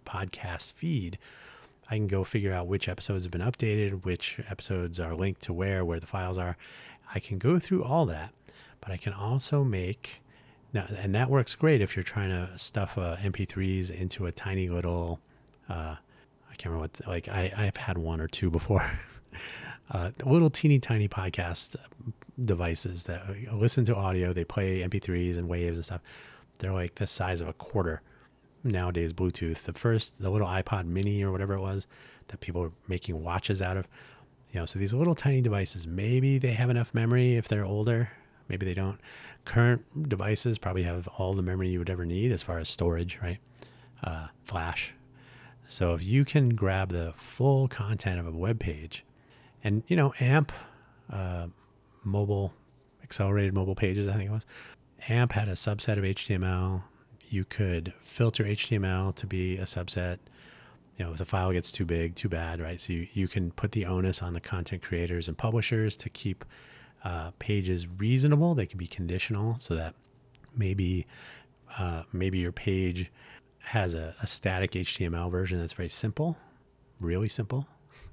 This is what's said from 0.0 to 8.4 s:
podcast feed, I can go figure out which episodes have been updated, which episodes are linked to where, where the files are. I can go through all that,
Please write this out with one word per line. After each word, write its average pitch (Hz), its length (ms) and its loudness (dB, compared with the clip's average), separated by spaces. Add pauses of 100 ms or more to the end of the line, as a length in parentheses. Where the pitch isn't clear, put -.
podcast 95 680 -8
feed, 104 440 -4 (720)
I 113 60 -2
can 107 120 0
go 95 160 2
figure 101 280 0
out 90 160 -2
which 95 220 0
episodes 92 340 -4
have 87 80 -6
been 87 100 -4
updated, 104 640 0
which - 360 -4 (100)
episodes 87 500 -4
are 82 140 -2
linked 92 300 -2
to 90 100 -4
where, 92 320 0
where 85 140 -2
the 82 80 -12
files 92 300 -4
are. 87 200 -2 (560)
I 110 60 0
can - 180 -6
go 147 220 4
through 185 240 0
all 147 240 4
that, 80 260 -6 (480)